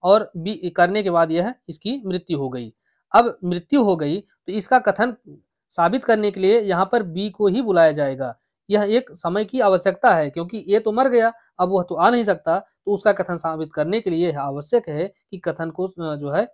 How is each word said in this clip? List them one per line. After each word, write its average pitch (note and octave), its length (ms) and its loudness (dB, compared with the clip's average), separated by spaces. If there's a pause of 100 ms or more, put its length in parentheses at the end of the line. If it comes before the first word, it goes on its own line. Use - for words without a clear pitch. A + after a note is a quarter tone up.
और G3+ 340 4
बी F3 320 -6
करने F#3 340 2
के F#3+ 60 0
बाद E3 220 2
यह F3 220 -2 (160)
इसकी A#3+ 360 -8
मृत्यु F3+ 320 -6
हो C3+ 120 -4
गई। B2 240 -10 (420)
अब A#3 280 2
मृत्यु F3 400 -2
हो G3 120 2
गई D#3+ 260 -4
तो - 300 -16
इसका G#3+ 280 2
कथन G#3+ 360 -2 (540)
साबित F3+ 360 0
करने G#3+ 260 2
के F#3+ 80 -10
लिए G3+ 220 4
यहाँ F#3+ 300 0
पर A#3+ 120 0
बी F#3 260 -6
को G#3 180 0
ही G3+ 140 2
बुलाया F3 300 4
जाएगा। C3+ 480 -4 (300)
यह G#3 120 2
एक A3 300 0
समय F3+ 340 -4
की B3+ 140 -6
आवश्यकता F#3+ 560 4
है D3+ 140 0
क्योंकि F3 400 -8
ए G#3 100 4
तो G#3+ 120 -2
मर B3+ 180 2
गया, A3+ 240 2 (260)
अब F3+ 100 2
वह F#3 140 0
तो F3+ 120 -6
आ E3+ 140 4
नहीं A#3+ 140 2
सकता, F3+ 360 0
तो - 340 -6
उसका G3+ 200 2
कथन F3+ 240 -4
साबित D#3+ 360 -6
करने E3+ 280 -2
के G3 80 -4
लिए E3+ 180 0
यह C#3+ 140 -4
आवश्यक D3 480 -4
है D#3+ 240 -6 (180)
कि F#3+ 60 -14
कथन E3 320 -6
को, F3+ 180 -6
अ, E3 280 -8
जो D3 160 -8
है G3 220 0